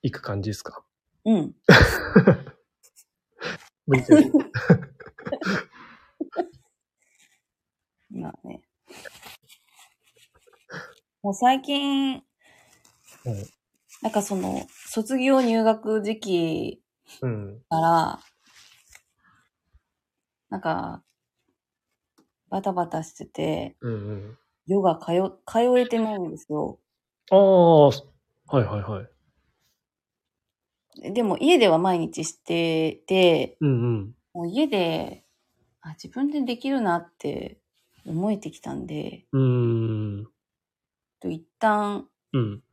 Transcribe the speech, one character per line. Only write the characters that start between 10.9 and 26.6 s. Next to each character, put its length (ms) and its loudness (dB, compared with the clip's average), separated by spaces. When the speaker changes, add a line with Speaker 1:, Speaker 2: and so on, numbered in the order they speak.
Speaker 2:
も 80 -4
う 40 -4
最 280 2
近、 540 -2
Speaker 1:
う 20 -16
ん。 40 -6
Speaker 2:
な 80 -6
ん 20 -14
か 100 -2
そ 140 -6
の、 320 -6
卒 500 -8
業 220 2
入 220 0
学 400 0
時 180 -6
期 640 -4
Speaker 1:
う 80 -4
ん。 400 -10
Speaker 2:
か 120 -2
ら、 400 0
な 80 -8
ん 20 -8
か、 420 -6
バ 100 -4
タ 120 -4
バ 160 -2
タ 160 -6
し 100 -20
て 100 -16
て、 560 -6
Speaker 1:
う 80 -8
ん 40 -6
う 40 -6
ん。 240 -16
Speaker 2:
ヨ 160 0
ガ 140 2
通-、 160 -8
通 120 -2
え 80 2
て 140 -4
な 120 -2
い 80 -8
ん 100 -8
で 60 -14
す 160 -14
よ。 260 -6